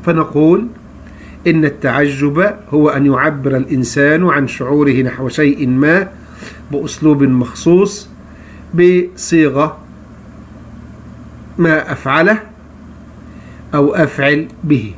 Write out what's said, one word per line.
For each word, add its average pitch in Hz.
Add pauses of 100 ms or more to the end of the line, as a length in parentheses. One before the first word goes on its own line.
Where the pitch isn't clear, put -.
فنقول: 165 (800)
إن 160
التعجب 143 (200)
هو 151
أن 139
يعبر 139
الإنسان 143
عن 143
شعوره 139
نحو 127
شيء 143
ما 151 (640)
بأسلوب 143
مخصوص 151 (640)
بصيغة 170 (1800)
"ما 156
أفعله" 165 (1400)
أو 143
"أفعل 147 (160)
به". 113